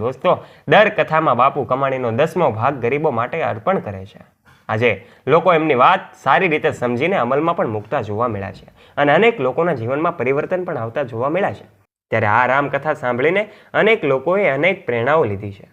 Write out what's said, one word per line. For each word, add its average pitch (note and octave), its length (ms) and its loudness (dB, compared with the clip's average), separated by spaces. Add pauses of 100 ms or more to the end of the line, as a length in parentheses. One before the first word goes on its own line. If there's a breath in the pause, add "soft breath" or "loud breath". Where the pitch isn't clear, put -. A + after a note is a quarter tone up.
દોસ્તો, C#3 320 0 (320 loud breath)
દર G3 220 6
કથામાં D#3 520 0
બાપુ C3+ 240 2
કમાણીનો C3 460 -2
દસમો D#3 400 0
ભાગ A#2+ 340 -2
ગરીબો D3 260 0
માટે B2+ 300 -4
અર્પણ A#2 380 -2
કરે G2 260 -10
છે. - 160 -20 (480 soft breath)
આજે A2 220 2 (360 soft breath)
લોકો E3+ 260 4
એમની D#3 300 2
વાત F#3 180 4 (220)
સારી E3+ 300 2
રીતે D3+ 180 0
સમજીને B2 460 -2
અમલમાં C#3+ 380 0
પણ C#3 200 -4
મૂકતા A#2+ 260 -6
જોવા G#2+ 260 -4
મળ્યા G2 320 -8
છે - 80 -20 (300 soft breath)
અને C#3+ 160 2
અનેક A3 260 4
લોકોના D#3 340 0
જીવનમાં C#3 440 -2
પરિવર્તન D3 460 -2
પણ F3 140 -6
આવતા A#2 260 -6
જોવા A#2 260 -4
મળ્યા E3 300 -4
છે. - 80 -20 (440)
ત્યારે A2 160 0
આ A#2 200 4
રામકથા C#3+ 460 -2
સાંભળીને C3+ 500 -2 (300 loud breath)
અનેક G#3 300 2
લોકોએ E3 460 0
અનેક E3 360 -2
પ્રેરણાઓ B2+ 380 0
લીધી G2+ 280 -6
છે. - 220 -20